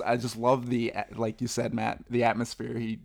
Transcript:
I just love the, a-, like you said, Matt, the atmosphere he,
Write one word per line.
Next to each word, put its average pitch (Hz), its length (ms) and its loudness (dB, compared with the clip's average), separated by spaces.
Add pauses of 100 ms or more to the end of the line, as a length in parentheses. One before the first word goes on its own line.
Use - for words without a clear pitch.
I 120 100 4
just 117 220 -2
love 120 320 4
the, 117 220 2
a-, 104 220 -6
like 113 280 -2
you 120 80 -2
said, 117 240 -2
Matt, 113 360 -2
the 120 140 2
atmosphere 113 560 0
he, 110 260 -4